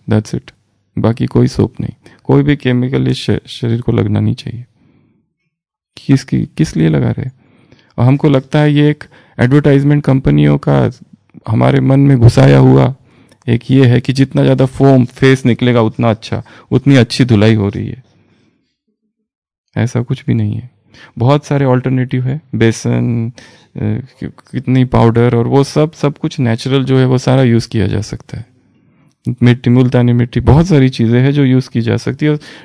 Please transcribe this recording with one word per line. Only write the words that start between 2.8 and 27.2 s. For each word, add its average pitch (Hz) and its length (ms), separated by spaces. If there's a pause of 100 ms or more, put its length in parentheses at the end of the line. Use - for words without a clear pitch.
इस 127 100
श-, - 300
शरीर 117 340
को 113 100
लगना 107 280
नहीं 107 160
चाहिए। 117 300 (1400)
किसकी, 131 400
किस - 320
लिए 160 120
लगा 131 220
रहे 120 120
हैं? - 160 (580)
और 117 80
हमको 143 240
लगता 135 300
है 151 140
ये 147 160
एक 151 140 (360)
advertisement 143 640
कंपनियों 143 540
का 139 340 (560)
हमारे 127 320
मन 131 200
में 139 200
घुसाया 135 380
हुआ 131 380 (520)
एक 120 240
ये 135 140
है 123 160
कि 127 120
जितना 135 280
ज़्यादा 135 240
foam 135 400
face 131 400
निकलेगा 120 360
उतना 113 280
अच्छा, 107 340 (280)
उतनी 135 240
अच्छी 123 300
धुलाई 110 300
हो 101 140
रही 101 180
है। - 160 (1700)
ऐसा 120 240
कुछ - 240
भी 127 80
नहीं 107 220
है। 117 240 (380)
बहुत 139 280
सारे 139 200
alternative 127 580
है, 139 180 (140)
बेसन, 120 760
अ, 120 40 (840)
कि-, - 100 (220)
कितनी 131 340
powder 117 500
और 117 120
वो 135 160
सब, 151 280
सब - 260
कुछ - 220
natural 127 440
जो 131 160
है 127 60
वो 127 120
सारा 131 260